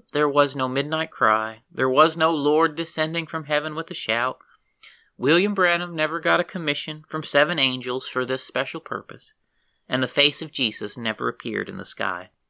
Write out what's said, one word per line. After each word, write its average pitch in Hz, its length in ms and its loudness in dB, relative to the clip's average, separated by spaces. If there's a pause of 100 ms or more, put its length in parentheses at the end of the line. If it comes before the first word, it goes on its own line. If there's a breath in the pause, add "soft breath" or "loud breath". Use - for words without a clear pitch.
(140)
There 147 140 2
was 139 280 2
no 135 120 -2
midnight 147 440 -2
cry. 110 500 0 (100)
There 131 180 0
was 156 280 6
no 165 140 4
Lord 151 440 2
descending 160 520 -4
from 160 180 -8
heaven 151 300 -2
with 160 160 -8
a 139 40 -8
shout. 120 440 -2 (800 soft breath)
William 175 360 4
Branham 175 420 0
never 156 240 -2
got 165 200 4
a 175 40 0
commission 156 640 -6
from 156 160 -6
seven 151 360 2
angels 127 480 0
for 127 180 -2
this 131 180 -4
special 139 360 -6
purpose, - 540 -12 (540)
and 127 140 0
the 127 60 0
face 143 340 2
of 156 100 -10
Jesus 110 460 -4
never 117 320 -4
appeared 104 400 -6
in 98 80 -12
the 95 80 -10
sky. 92 440 -6 (200)